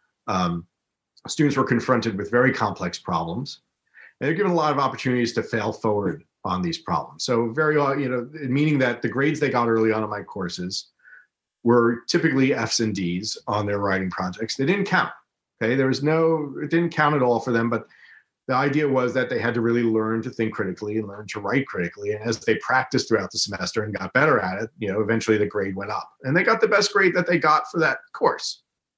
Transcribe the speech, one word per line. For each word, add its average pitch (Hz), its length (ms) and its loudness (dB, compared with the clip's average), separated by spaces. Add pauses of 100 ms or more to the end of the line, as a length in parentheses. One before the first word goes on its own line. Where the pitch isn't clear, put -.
(280)
um, 87 400 -2 (600)
students 147 280 2
were 131 60 2
confronted 110 560 0
with 101 140 -6
very 127 200 4
complex 98 460 -4
problems. 87 640 -6 (600)
And 127 60 -2
they're 156 80 0
given 190 160 0
a 175 60 2
lot 156 160 2
of 139 80 2
opportunities 123 540 0
to 110 100 -2
fail 110 280 -2
forward 101 520 -2 (200)
on 92 180 -2
these 82 160 -2
problems. - 440 -6
So 117 280 0
very, 151 280 2
uh, 139 140 2
you 139 160 -2
know, 123 200 -4 (200)
meaning 143 320 2
that 120 200 0
the 123 80 -2
grades 139 300 0
they 135 120 0
got 120 180 2
early 110 240 4
on 110 100 0
in 107 80 -4
my 101 140 -6
courses 90 640 -6 (760)
were 117 460 4
typically 135 460 2
Fs 117 260 -2
and 110 120 0
Ds 92 540 -4
on 104 200 -2
their 101 120 -2
writing 95 320 0
projects. 92 460 -6
They 135 100 0
didn't 196 200 2
count. 165 260 0 (500)
Okay, 117 140 2
there 135 100 2
was 127 160 0
no, 156 580 2
it 147 100 -6
didn't 170 200 2
count 151 240 2
at 135 80 2
all 120 160 4
for 120 140 -2
them, 117 180 2
but 113 160 -4 (600)
the 127 80 -2
idea 143 340 2
was 127 240 2
that 127 160 0
they 120 100 -2
had 113 140 0
to 117 80 0
really 117 220 2
learn 110 400 2
to 101 80 -6
think 110 240 -2
critically 104 420 -4
and 107 100 -2
learn 101 200 -14
to 107 120 -8
write 110 280 -2
critically. 101 460 -6
And 107 120 -6
as 113 140 -2
they 110 180 0
practiced 127 500 0
throughout 101 240 0
the - 80 -6
semester 95 440 -4
and 101 120 -6
got 95 200 -6
better 135 260 4
at 92 220 -4
it, 110 160 -8
you 101 120 -4
know, 104 120 0
eventually 107 340 2
the 104 100 2
grade 98 300 -4
went 98 140 -8
up 101 200 -6 (120)
and 135 120 -2
they 190 80 4
got 220 200 2
the 208 60 4
best 202 240 2
grade 190 220 2
that 180 120 0
they 170 120 2
got 151 320 2
for 180 100 -4
that 139 180 2 (160)
course. - 480 -2 (360)